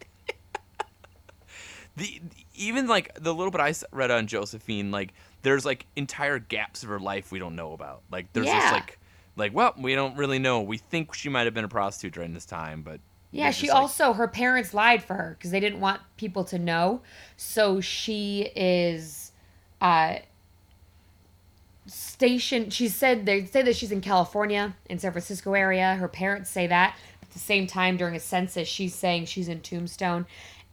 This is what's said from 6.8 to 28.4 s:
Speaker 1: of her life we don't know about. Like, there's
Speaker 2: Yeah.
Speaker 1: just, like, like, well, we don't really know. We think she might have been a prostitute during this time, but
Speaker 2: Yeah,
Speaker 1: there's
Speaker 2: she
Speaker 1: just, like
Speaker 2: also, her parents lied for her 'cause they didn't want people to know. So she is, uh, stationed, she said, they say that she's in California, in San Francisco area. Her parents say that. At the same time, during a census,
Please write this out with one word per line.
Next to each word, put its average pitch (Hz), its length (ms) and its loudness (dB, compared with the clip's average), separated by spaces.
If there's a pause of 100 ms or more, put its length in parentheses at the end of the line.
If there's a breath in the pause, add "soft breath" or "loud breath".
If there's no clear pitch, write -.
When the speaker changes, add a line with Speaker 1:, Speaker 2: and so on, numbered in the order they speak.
Speaker 1:
of 110 60 -10
her 104 100 -6
life 98 320 -6
we 95 80 -6
don't 85 160 -8
know 82 180 -10
about. 73 380 -14
Like, 90 220 -8
there's 120 140 0
Speaker 2:
Yeah. - 120 2
Speaker 1:
just, - 140 4
like, - 260 -6 (360 soft breath)
like, 104 180 -2
well, 220 240 4
we 131 180 0
don't 135 220 0
really 135 220 0
know. 127 220 2
We 104 160 -4
think 160 360 -6
she - 160 -8
might 127 160 2
have 113 80 0
been 113 120 -4
a 98 40 -8
prostitute 101 440 -4
during 85 200 -8
this 85 120 -12
time, 80 380 -8
but 78 160 -14 (320)
Speaker 2:
Yeah, 294 140 -2
Speaker 1:
there's 277 100 2
Speaker 2:
she - 120 -2
Speaker 1:
just, 277 60 4
like 269 80 8
Speaker 2:
also, 285 320 4
her 226 140 0
parents 247 460 0
lied 220 300 6
for 185 120 -8
her 165 240 -6
'cause 175 120 -8
they 190 80 0
didn't 196 220 0
want 196 200 0 (160)
people 190 280 -4
to 180 140 -4
know. 175 420 2 (360 loud breath)
So 196 440 2
she 202 760 -2
is, 170 760 0 (500 soft breath)
uh, 165 380 4 (1700)
stationed, 247 840 0
she 240 140 2
said, 233 380 2
they 196 200 2
say 269 180 4
that 240 120 4
she's 214 160 -6
in 196 100 -2
California, 202 760 2 (140)
in 175 100 -6
San 190 120 -2
Francisco 180 420 -4
area. 185 420 4
Her 185 120 0
parents 190 420 -4
say 180 180 0
that. 175 280 6 (260 loud breath)
At - 100 -20
the - 80 -18
same 196 280 2
time, 185 300 2
during 175 180 -2
a 160 40 -6
census, 180 480 -2